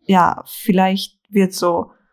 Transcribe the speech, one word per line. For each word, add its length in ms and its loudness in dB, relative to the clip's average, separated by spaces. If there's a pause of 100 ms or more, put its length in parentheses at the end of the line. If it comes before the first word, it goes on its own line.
ja, 440 2
vielleicht 760 -2 (100)
wird 240 0
so 380 -2 (220)